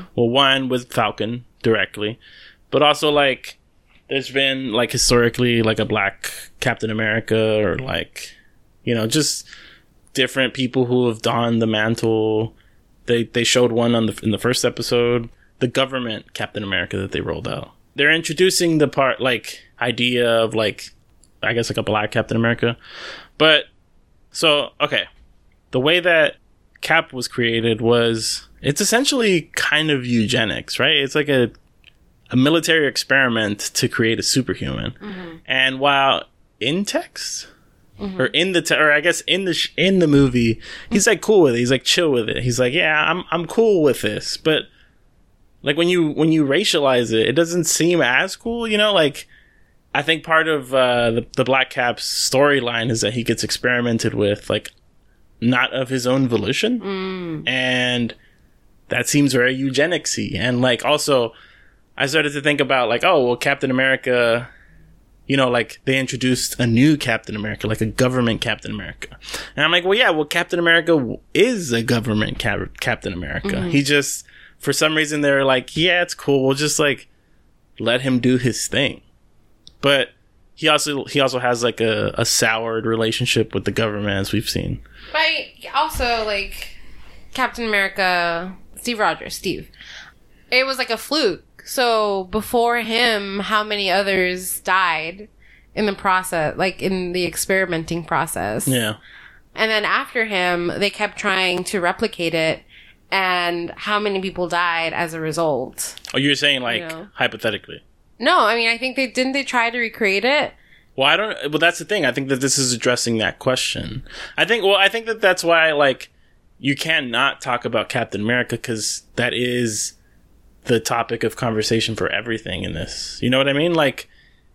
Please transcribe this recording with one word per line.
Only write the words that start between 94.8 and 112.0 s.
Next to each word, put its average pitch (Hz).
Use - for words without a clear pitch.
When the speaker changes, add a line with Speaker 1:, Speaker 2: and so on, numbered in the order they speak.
Speaker 2:
in 214
the 202
process, 185
like, 180
in 180
the 180
experimenting 170
process? 117
Speaker 1:
Yeah. 113
Speaker 2:
And 220
then 214
after 226
him, 180
they 196
kept 208
trying 185
to 190
replicate 175
it, 160
and 180
how 208
many 202
people 180
died 165
as 165
a 165
result? 151
Speaker 1:
Oh, 139
you're 139
saying, 143
like, 117
Speaker 2:
You 165
know? 160
Speaker 1:
hypothetically? 113
Speaker 2:
No, 320
I 220
mean, 233
I 233
think 254
they, 262
didn't 262
they 277
try 233
to 240
recreate 208
it? 277
Speaker 1:
Well, 135
I 165
don't, 190
well, 151
that's 170
the 160
thing. 202